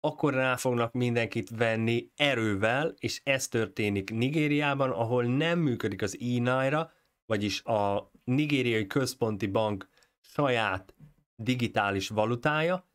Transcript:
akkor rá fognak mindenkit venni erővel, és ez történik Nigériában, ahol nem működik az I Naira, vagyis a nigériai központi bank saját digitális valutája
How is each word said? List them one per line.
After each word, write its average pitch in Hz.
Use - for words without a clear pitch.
akkor 147
rá 131
fognak 120
mindenkit 117
venni 113
erővel, 117
és -
ez 135
történik 104
Nigériában, 143
ahol 120
nem 151
működik 113
az 101
I 123
Naira, 131
vagyis 104
a 101
nigériai 123
központi 110
bank 104
saját 113
digitális 107
valutája 151